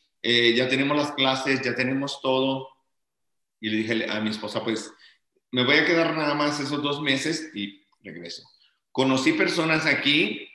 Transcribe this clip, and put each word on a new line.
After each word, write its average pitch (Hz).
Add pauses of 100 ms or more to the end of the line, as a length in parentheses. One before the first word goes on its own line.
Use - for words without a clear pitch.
(220)
eh, 117
ya 127
tenemos 139
las 143
clases, 131
ya 120
tenemos 135
todo". 131 (880)
Y 110
le 110
dije 110
a 107
mi 107
esposa, 107
"Pues, 110 (600)
me 127
voy 147
a 160
quedar 165
nada 147
más 147
esos 143
dos 147
meses 151
y 101 (200)
regreso". 85 (480)
Conocí 131
personas 160
aquí -